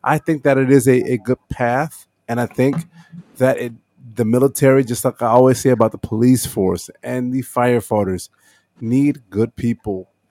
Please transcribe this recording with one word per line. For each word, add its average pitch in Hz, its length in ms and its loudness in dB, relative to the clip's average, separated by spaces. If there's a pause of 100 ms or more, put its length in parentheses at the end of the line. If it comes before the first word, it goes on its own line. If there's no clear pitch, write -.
I 151 160 -2
think 151 240 -6
that 135 160 2
it 131 120 0
is 135 180 4
a, 127 240 2
a 123 60 -2
good 120 200 -6 (100)
path. 127 600 -6 (180)
And 117 140 -4
I 120 60 -2
think 131 300 0 (600)
that 127 220 0
it, 120 140 -8 (420)
the 120 100 -2
military, 131 600 2
just 117 200 -6
like 123 180 -6
I 120 60 0
always 127 320 6
say 135 100 2
about 113 220 2
the - 60 -14
police 120 460 0
force 92 460 -4 (140)
and 123 280 -6
the 127 100 -4
firefighters, 113 880 -2 (500)
need 135 500 -2
good 107 260 -2
people, 104 520 -6 (220)